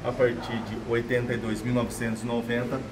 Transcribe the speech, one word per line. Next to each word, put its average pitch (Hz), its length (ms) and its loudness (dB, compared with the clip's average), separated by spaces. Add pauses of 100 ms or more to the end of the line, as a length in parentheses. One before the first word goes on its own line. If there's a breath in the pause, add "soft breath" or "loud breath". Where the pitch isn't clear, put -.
a 120 80 0
partir 117 440 2 (120)
de 107 100 -4 (100)
oitenta 120 460 2
e - 20 0
dois 113 240 -2
mil 120 140 0
novecentos 113 480 0
e - 20 -6
noventa. 120 560 0 (120)